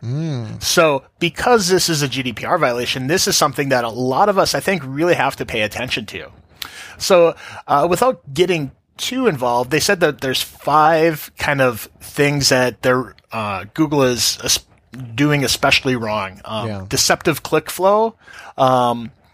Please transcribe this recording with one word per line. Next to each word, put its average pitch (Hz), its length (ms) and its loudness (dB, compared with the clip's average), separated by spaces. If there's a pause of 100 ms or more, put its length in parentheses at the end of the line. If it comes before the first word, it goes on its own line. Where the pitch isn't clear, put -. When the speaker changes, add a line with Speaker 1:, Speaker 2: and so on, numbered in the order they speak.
Speaker 1:
Mm. 120 580 -6
Speaker 2:
So 156 440 2 (140)
because 185 500 2
this 185 180 2
is 156 140 0
a 143 80 0
G 123 120 -6
D 123 120 -4
P - 100 -12
R 139 140 0
violation, 127 500 -2
this 180 220 0
is - 80 0
something 143 320 0
that 123 160 2
a 117 40 -4
lot 127 380 2
of 196 100 2
us, 180 160 2
I 143 60 0
think, 190 260 -2
really 151 280 0
have 131 240 0
to 131 80 -6
pay 110 160 -4
attention 113 460 -6
to. 85 220 -12 (680)
So, 170 380 4 (300)
uh, 143 240 2
without 233 440 0
getting 165 380 0 (260)
too 254 300 -2
involved, 123 440 0
they - 80 2
said 196 220 0
that 147 180 0
there's 131 220 -2
five 156 960 2
kind 143 240 0
of 123 280 0 (120)
things 143 480 0
that 127 320 2
they're, 127 340 0 (160)
uh, 101 420 -6
Google 151 300 2
is 123 400 0
es-, - 220 -2 (500)
doing 143 300 2
especially 135 500 0
wrong. 107 480 -6
Um, 110 240 -8
Speaker 1:
Yeah. 98 220 -10
Speaker 2:
deceptive 160 520 0
click - 280 -2
flow, 214 460 0 (420)
um, 123 540 0 (220)